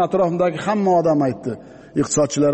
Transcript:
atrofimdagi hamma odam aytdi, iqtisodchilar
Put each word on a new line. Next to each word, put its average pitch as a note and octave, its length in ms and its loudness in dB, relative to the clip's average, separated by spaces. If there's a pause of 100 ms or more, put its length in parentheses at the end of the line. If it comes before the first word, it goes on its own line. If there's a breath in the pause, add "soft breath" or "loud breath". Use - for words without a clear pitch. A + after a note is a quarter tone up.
atrofimdagi F3 600 0
hamma G3 340 0
odam D#3 180 2 (100)
aytdi, A#2+ 240 -6 (480 loud breath)
iqtisodchilar C#3+ 540 0